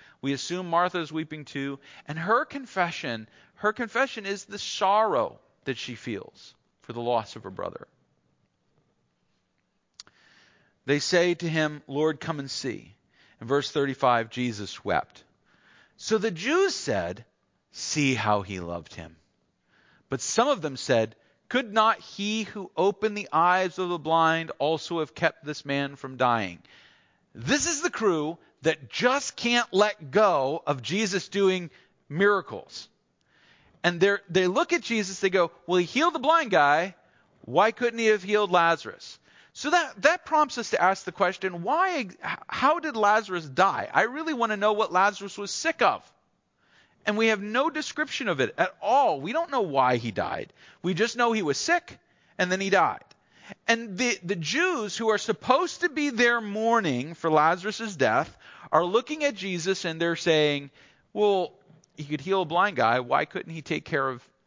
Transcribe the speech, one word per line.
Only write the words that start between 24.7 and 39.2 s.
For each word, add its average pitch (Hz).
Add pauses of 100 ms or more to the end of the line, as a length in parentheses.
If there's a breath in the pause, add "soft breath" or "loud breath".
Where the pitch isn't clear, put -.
have 151
kept -
this 147
man 139
from 131
dying?" 110 (760 soft breath)
This 254
is 302
the 370
crew 165 (260 soft breath)
that 147
just 262
can't 240
let 190
go 165
of 139
Jesus 185
doing 185 (400 soft breath)
miracles. 180 (920 soft breath)
And 175
they're, 202
they 185
look 285
at 320
Jesus, 202
they 190
go, 175 (160)
"Well, 180
he 180
healed 311
the 294
blind 294
guy. 160 (460 soft breath)
Why 185
couldn't 233
he 226
have 208
healed 208
Lazarus?" 170 (360 soft breath)